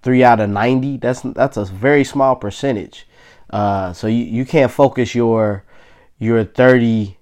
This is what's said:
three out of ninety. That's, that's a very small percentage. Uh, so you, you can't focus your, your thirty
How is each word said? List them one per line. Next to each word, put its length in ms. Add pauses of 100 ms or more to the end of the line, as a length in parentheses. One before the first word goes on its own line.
three 240
out 160
of 80
ninety. 480
That's, 240
that's 380
a 80
very 380
small 320
percentage. 720 (440)
Uh, 420
so 140
you, 180
you 220
can't 260
focus 420
your, 500 (540)
your 260
thirty 760